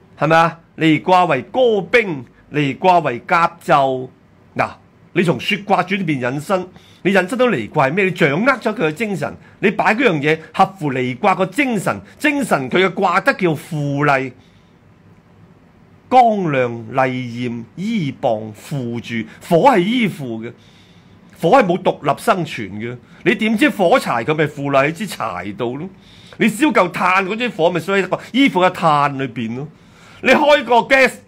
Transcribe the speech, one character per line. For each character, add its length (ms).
係 80
咪 120
啊？ 180
離 220
卦 240
為 160
歌 400
兵， 420
離 240
卦 240
為 280
甲 340
胄。 460
嗱， 140
你 100
從 160
說 280
卦 160
傳 160
裏 60
邊 280
引 80
申， 260
你 100
引 160
申 100
到 80
離 220
卦 180
係 60
咩？ 140
你 60
掌 180
握 240
咗 200
佢 120
嘅 60
精 220
神， 180
你 100
擺 240
嗰 140
樣 60
嘢 240
合 100
乎 280
離 240
卦 180
個 100
精 340
神， 220
精 240
神 280
佢 160
嘅 80
卦 260
德 140
叫 200
附 520
麗， 260
光 420
亮 200
麗 160
艷， 560
依 340
傍 440
附 460
住， 160
火 240
係 100
依 280
附 340
嘅， 80
火 220
係 40
冇 160
獨 200
立 160
生 240
存 260
嘅。 160
你 100
點 240
知 100
火 300
柴 260
佢 100
咪 120
附 260
麗 140
喺 60
支 140
柴 460
度 240
咯？ 100
你 80
燒 260
夠 180
炭 360
嗰 100
支 140
火 180
咪 100
燒 240
喺 60
個 100
依 160
附 140
嘅 80
炭 480
裏 100
邊 280
咯。 120
你 80
開 340
個 120
gas 360